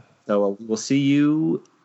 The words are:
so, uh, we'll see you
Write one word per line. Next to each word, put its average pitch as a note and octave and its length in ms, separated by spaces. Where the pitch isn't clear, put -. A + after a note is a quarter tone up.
so, G2+ 240
uh, G2 80
we'll A2 180
see C3+ 220
you D3 640